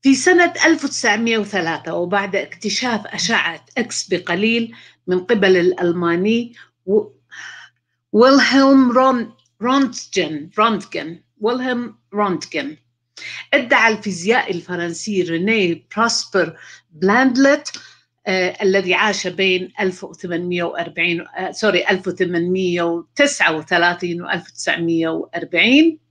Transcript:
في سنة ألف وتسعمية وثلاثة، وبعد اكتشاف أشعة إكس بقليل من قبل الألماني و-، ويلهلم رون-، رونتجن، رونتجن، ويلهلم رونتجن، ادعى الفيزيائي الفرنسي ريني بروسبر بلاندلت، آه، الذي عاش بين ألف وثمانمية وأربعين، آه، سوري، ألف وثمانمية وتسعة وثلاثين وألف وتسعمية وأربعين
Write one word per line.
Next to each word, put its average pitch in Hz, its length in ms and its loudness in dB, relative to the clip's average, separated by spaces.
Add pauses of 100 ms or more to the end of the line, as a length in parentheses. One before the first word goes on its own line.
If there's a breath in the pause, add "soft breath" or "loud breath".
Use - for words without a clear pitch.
في 269 140 6
سنة 349 380 4 (120)
ألف 320 180 4
وتسعمية 233 540 0
وثلاثة، 170 560 -4
وبعد 185 420 -2
اكتشاف 208 720 -4
أشعة 165 580 -4 (120)
إكس - 300 -6
بقليل 214 680 -2 (320 loud breath)
من 180 120 0
قبل 190 380 2
الألماني 180 1000 0 (300 loud breath)
و-، 196 220 0 (1040 loud breath)
ويلهلم 262 800 6
رون-، 254 420 2 (280)
رونتجن، 190 880 -2 (100)
رونتجن، 175 600 -2 (220)
ويلهلم 240 540 -4 (180)
رونتجن، 160 640 -4 (760 loud breath)
ادعى 240 400 2
الفيزيائي 208 600 -2
الفرنسي 175 680 -6
ريني 170 760 -2
بروسبر 196 640 -2 (340 loud breath)
بلاندلت، 254 800 2 (560 loud breath)
آه، 185 340 -2
الذي 190 320 2
عاش 196 340 0
بين 185 520 -2
ألف 185 240 -4
وثمانمية 175 600 -6
وأربعين، 170 580 -4 (160)
آه، 185 140 -6
سوري، - 380 0
ألف 190 180 -2
وثمانمية 180 720 -2
وتسعة 170 760 0
وثلاثين 175 640 0
وألف 175 280 -6
وتسعمية 165 600 -2
وأربعين 196 880 0 (120)